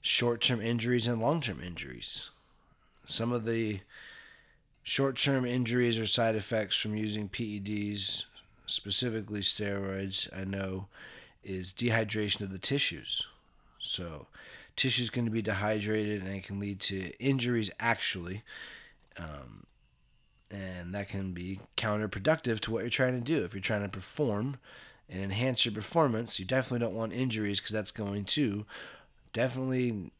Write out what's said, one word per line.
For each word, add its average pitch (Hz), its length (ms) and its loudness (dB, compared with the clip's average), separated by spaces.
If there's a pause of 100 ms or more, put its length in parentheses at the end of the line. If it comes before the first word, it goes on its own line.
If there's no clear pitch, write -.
short-term 120 600 4
injuries 117 440 2
and 117 160 2
long-term 127 400 0
injuries. 76 720 -6 (720)
Some 117 280 0
of 117 100 -2
the 110 380 0 (1000)
short-term 135 640 4
injuries 120 540 2
or 110 80 2
side 113 280 6
effects 107 440 0
from 107 160 -2
using 107 320 -2
P 104 300 -6
E - 20 -6
Ds, 104 640 -2 (400)
specifically 107 760 2
steroids, 98 920 0
I 95 100 -6
know, 98 420 -4 (560)
is 92 300 -2
dehydration 110 680 0
of 98 80 -6
the 95 80 -8
tissues. - 680 0 (500)
So 82 500 -4 (500)
tissue's 123 320 4
gonna 117 200 0
be 113 120 0
dehydrated, 104 800 0
and 95 100 -6
it 95 120 -8
can 98 120 -6
lead 101 220 -4
to 95 400 0
injuries, 120 500 2 (120)
actually. 101 640 -2 (720)
Um, 67 480 -12 (840)
and 92 460 -8
that 101 140 -4
can 95 240 -4
be 90 260 -6 (160)
counterproductive 107 840 0
to 113 100 -2
what 113 80 0
you're 113 100 -2
trying 127 300 2
to 120 40 -4
do. 139 200 2
If 87 100 -6
you're 98 80 -6
trying 104 200 0
to 101 80 -2
perform 113 680 -2 (520)
and 92 120 -6
enhance 117 440 2
your 113 80 -2
performance, 117 680 0
you 95 60 -6
definitely 123 340 0
don't 110 160 0
want 113 160 -4
injuries, 110 480 0
'cause - 120 -4
that's 107 200 0
going 101 320 -2
to 104 420 2 (680)
definitely 123 880 0